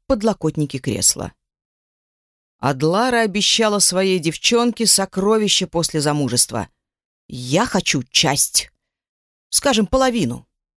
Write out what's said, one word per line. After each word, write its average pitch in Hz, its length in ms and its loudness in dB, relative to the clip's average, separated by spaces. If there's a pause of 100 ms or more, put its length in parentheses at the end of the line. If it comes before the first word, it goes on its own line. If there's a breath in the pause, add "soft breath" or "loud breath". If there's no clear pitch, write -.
подлокотники 170 760 -2
кресла. - 520 -2 (1300)
«Адлара 170 640 0
обещала 208 580 0
своей 190 400 2
девчонке 233 680 0
сокровище 196 840 0
после 160 320 -2
замужества. 135 680 0 (640)
Я 131 320 -2
хочу 180 380 -2
часть. - 680 0 (760)
Скажем, 220 360 2
половину. 240 600 -2 (280)